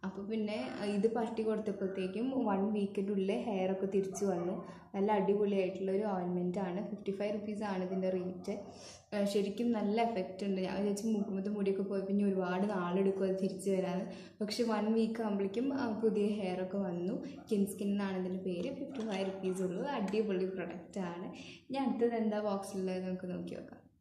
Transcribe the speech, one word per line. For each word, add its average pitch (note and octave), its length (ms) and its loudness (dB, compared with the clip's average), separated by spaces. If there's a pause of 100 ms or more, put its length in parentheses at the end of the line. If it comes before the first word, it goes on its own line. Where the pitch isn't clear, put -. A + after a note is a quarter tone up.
അപ്പോൾ F#3+ 180 -6
പിന്നെ, G#3+ 460 -2 (120)
ആ, G3+ 40 -4
ഇത് G#3 300 4
പട്ടി A3+ 280 0
കൊടുത്തപ്പോഴത്തേക്കും G#3 1040 0
വൺ G3+ 260 2
വീക്കിൻ്റെ G3+ 400 0
ഉള്ളിൽ G3+ 300 2
ഹെയർ F#3+ 300 2
ഒക്കെ F#3+ 140 0
തിരിച്ചു G3 380 0
വന്നു. F3+ 400 0 (300)
നല്ല G3+ 180 4
അടിപൊളിയായിട്ടുള്ള G3 800 2
ഒരു G3+ 100 2
ഓയിൻമെന്റ് F3+ 560 0
ആണ്. F#3+ 320 -2
ഫിഫ്റ്റി G3+ 220 -4
ഫൈവ് G#3 220 -2
റുപ്പീസ് G#3 280 -4
ആണ് F#3+ 220 -2
ഇതിൻ്റെ F#3 260 0
റേറ്റ്. F#3 480 -4 (560)
ആ, G3+ 100 2
ശരിക്കും G#3 480 2
നല്ല G#3 300 2
എഫക്റ്റ് G3 440 -2
ഉണ്ട്. F#3+ 140 0
ഞാൻ F#3 160 -2
വിചാരിച്ചു G3+ 300 0
മൂക്കുമ്പത്തെ G3+ 440 0
മുടിയൊക്കെ G3 320 2
പോയപ്പോൾ G3 300 -2
ഇനി G3+ 120 4
ഒരുപാട് F#3+ 460 2
നാളെടുക്കും F#3+ 580 2
അത് F#3+ 140 2
തിരിച്ചു G3 280 -2
വരാൻ. F#3 400 0 (300)
പക്ഷെ G#3+ 240 0
വൺ G#3+ 280 2
വീക്ക് A3+ 300 2
ആകുമ്പോഴേക്കും, G#3+ 580 0
ആ, A3 220 0
പുതിയ G#3 240 4
ഹെയർ F#3+ 360 0
ഒക്കെ F#3+ 160 -2
വന്നു. F3+ 440 -2 (300)
കിൻ G3+ 140 4
സ്കിൻ G3+ 220 -4
എന്നാണ് G3+ 300 0
ഇതിൻ്റെ F#3 260 -4
പേര്. F#3+ 300 -2
ഫിഫ്റ്റി C4+ 260 -8 (100)
ഫൈവ് F#3+ 160 0
റുപ്പീസ് F#3+ 360 -2
ഉള്ളൂ. F3+ 220 -2
അടിപൊളി G3+ 600 0
പ്രൊഡക്റ്റ് - 560 -6
ആണ്. F3+ 260 -6 (440)
ഇനി B3+ 80 -2
അടുത്തത് A#3 360 2
എന്താ G#3+ 260 0
ബോക്സിലുള്ളത് F#3+ 640 -2
നമുക്ക് F#3 260 -4
നോക്കി E3+ 240 -6
നോക്കാം. - 360 -16 (100)